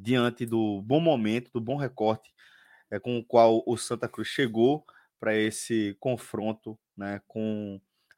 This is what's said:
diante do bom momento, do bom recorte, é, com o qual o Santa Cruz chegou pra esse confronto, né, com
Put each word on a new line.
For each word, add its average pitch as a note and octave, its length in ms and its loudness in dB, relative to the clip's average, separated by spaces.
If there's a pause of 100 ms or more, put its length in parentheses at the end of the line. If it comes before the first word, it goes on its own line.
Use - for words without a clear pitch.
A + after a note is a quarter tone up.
diante A#2+ 440 0
do A2 360 0
bom B2+ 180 2
momento, B2 540 0
do A#2+ 80 -4
bom B2 160 -4
recorte, A2 520 -2 (600)
é, G#2 80 -6
com B2 180 -4
o A#2 60 -6
qual A2+ 420 6
o A#2+ 120 0
Santa A#2+ 320 -6
Cruz - 180 -8
chegou B2 560 2 (340)
pra A2 160 0
esse G#2+ 640 -2
confronto, A2 800 -6 (160)
né, G2+ 320 -10
com G#2 540 -6 (380)